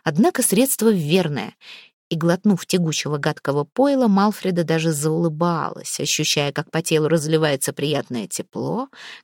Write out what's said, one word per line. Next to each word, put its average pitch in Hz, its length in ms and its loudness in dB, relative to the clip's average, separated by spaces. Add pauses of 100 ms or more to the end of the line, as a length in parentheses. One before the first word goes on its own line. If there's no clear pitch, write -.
однако 208 360 2
средство 226 480 2
верное. 156 680 0 (540)
И, 170 60 -2
глотнув 175 500 2
тягучего 156 520 -2
гадкого 147 480 -2
пойла, 262 420 2
Малфреда 196 560 2
даже 160 280 0
заулыбалась, 160 1080 -2
ощущая, 147 520 -2
как - 200 -6
по 165 100 -2
телу 156 260 0
разливается 156 640 0
приятное 139 560 -4
тепло, 170 640 -8 (340)